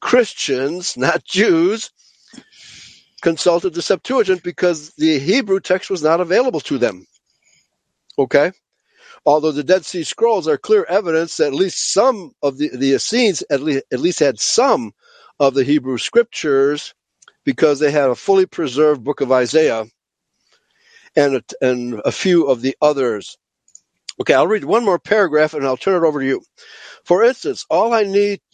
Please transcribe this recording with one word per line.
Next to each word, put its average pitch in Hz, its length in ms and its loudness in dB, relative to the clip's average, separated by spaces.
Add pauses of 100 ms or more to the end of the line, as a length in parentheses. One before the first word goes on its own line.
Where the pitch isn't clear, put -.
Christians, 170 960 -2
not 151 260 0
Jews, 185 680 0 (1300)
consulted 170 520 0
the 165 80 -6
Septuagint 190 600 -2
because 165 540 -4
the 156 220 2
Hebrew 190 420 0
text - 300 -4
was 175 120 -6
not 160 180 2
available 185 420 0
to 139 160 -4
them. 101 280 -4 (1120)
Okay? 143 320 2 (760)
Although 151 260 2
the 147 100 -4
Dead 175 220 2
Sea 190 180 -8
Scrolls 208 460 -2
are 147 80 2
clear 214 280 0
evidence 165 520 -2
that 151 120 0
at 139 60 -4
least 180 380 -2
some 208 400 0 (100)
of 139 140 -2
the, 143 180 -4
the 135 200 0
Essenes 208 560 0
at 139 100 0
le-, 139 220 -2 (100)
at 127 80 -4
least 170 180 -2
had 135 220 0
some 190 520 0 (460)
of 139 140 2
the 135 100 0
Hebrew 131 360 0
scriptures, 147 960 0 (500)
because 143 340 2
they 147 120 2
had 143 180 2
a 123 60 2
fully 190 320 2
preserved 143 580 0
book 135 160 -4
of 127 100 0
Isaiah 127 540 2 (1300)
and 143 220 2
a, 117 60 -4 (180)
and 123 440 -2
a 131 80 -2
few 175 340 0
of 123 160 0
the 131 180 -2
others. 131 560 -2 (840)
Okay, - 120 0
I'll 139 140 4
read 190 180 -2
one 214 200 0
more 180 140 0
paragraph 156 540 0
and 143 140 -4
I'll 131 100 0
turn 185 260 0
it 170 40 4
over 147 140 0
to 135 60 -2
you. 131 160 -2 (640)
For 185 200 2
instance, 165 440 -2
all 202 240 2
I 220 120 2
need 202 360 0 (140)